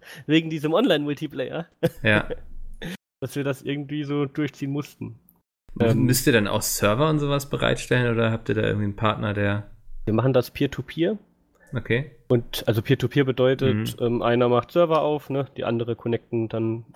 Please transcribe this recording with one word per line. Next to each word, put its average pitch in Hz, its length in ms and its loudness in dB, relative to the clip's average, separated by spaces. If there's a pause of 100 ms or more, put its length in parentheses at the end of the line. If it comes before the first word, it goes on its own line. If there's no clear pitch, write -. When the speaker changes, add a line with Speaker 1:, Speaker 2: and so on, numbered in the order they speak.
(280)
Speaker 1:
wegen 160 240 2
diesem 151 220 -2
Online-Multiplayer, 147 960 0 (180)
<laughs> - 180 -4
Speaker 2:
Ja. 107 260 2 (920)
Speaker 1:
dass 131 140 -8
wir 143 80 -2
das 135 200 -4
irgendwie 143 400 -6
so 143 240 -2
durchziehen 139 440 -4
mussten. 127 480 -8 (540)
Speaker 2:
Mü-, - 120 2
Speaker 1:
Ähm, 127 180 4
Speaker 2:
müsst 127 240 2
ihr 143 60 8
dann 104 140 4
auch 107 140 -2
Server 117 480 2
und 156 80 2
sowas 143 320 -2
bereitstellen 123 640 0
oder 113 180 2
habt 113 180 -4
ihr 113 60 0
da 107 60 0
irgendwie 107 240 0
einen 101 100 -4
Partner, 107 380 -2
der 101 380 -2 (340)
Speaker 1:
Wir 107 80 0
machen 117 200 4
das 127 180 2
Peer-to-Peer. 156 680 -2 (560)
Speaker 2:
Okay. 123 380 -2 (160)
Speaker 1:
Und, - 400 0
also 110 140 2
Peer-to-Peer 135 420 2
bedeutet, 127 760 0
Speaker 2:
Mhm. 123 80 -2
Speaker 1:
ähm, 117 160 0
einer 120 280 4
macht 120 240 2
Server 160 300 4
auf, 147 260 -2
ne, 135 260 -2
die - 80 -6
andere 117 320 -2
connecten 117 540 -4
dann 113 340 -2 (120)